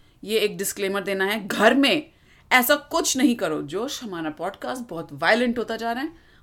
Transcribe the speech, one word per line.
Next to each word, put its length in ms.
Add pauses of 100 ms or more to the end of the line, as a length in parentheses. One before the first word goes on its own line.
(240)
ये 140
एक 200
डिस्क्लेमर 420
देना 240
है, 220
घर 280
में 360 (420)
ऐसा 220
कुछ 420
नहीं 200
करो। 260
जोश, 400
हमारा 280
पॉडकास्ट 520
बहुत 300
वायलेंट 460
होता 180
जा 160
रहा 100
है, 100 (300)